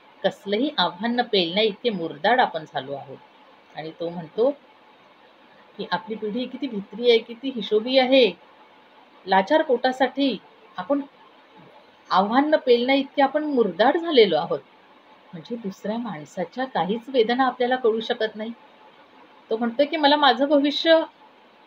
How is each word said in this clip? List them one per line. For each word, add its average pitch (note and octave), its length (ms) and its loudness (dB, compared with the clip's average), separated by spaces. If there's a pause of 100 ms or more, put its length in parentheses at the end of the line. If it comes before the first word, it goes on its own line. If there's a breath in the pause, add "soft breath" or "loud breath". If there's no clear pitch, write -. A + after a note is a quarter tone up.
(240)
कसलंही G3+ 540 -2
आव्हान F#3 380 -2
न B3 60 2
पेलण्या G3 420 0
इतके G#3+ 260 -2
मुरदाड E3+ 500 0
आपण E3 340 -2
झालो C#3 200 -8
आहोत. C3 240 -14 (580)
आणि D#3 160 -12
तो E3+ 180 -8
म्हणतो F3+ 420 -2 (1300)
की G3+ 140 -8
आपली - 240 -6
पिढी G#3+ 300 -6
किती C4 220 -10
भित्री A3+ 420 -2
आहे, A#3 100 6
किती A#3+ 360 -8
हिशोबी A3 420 -2
आहे. B3+ 340 6 (960)
लाचार F#3+ 340 2
पोटासाठी C4 760 0 (400)
आपण C#4 240 -2 (1080)
आव्हान A3 400 2
न D#4 60 4
पेलण्या B3+ 400 2
इतके C#4 260 -2
आपण C#4 220 2
मुरदाड B3 540 2
झालेलो B3+ 380 4
आहोत. D#3+ 240 -2 (760)
म्हणजे E3+ 220 -12
दुसऱ्या G#3 420 -8
माणसाच्या F#3+ 680 -8
काहीच G#3+ 420 -4
वेदना B3+ 380 2
आपल्याला B3 300 0
कळू A3+ 240 0
शकत A3 360 -4
नाही. A3 160 -10 (1000)
तो A3 80 0
म्हणतोय A#3+ 280 0
की D#4 120 -4
मला D4 180 4
माझं C#4 320 4
भविष्य D4 540 4 (640)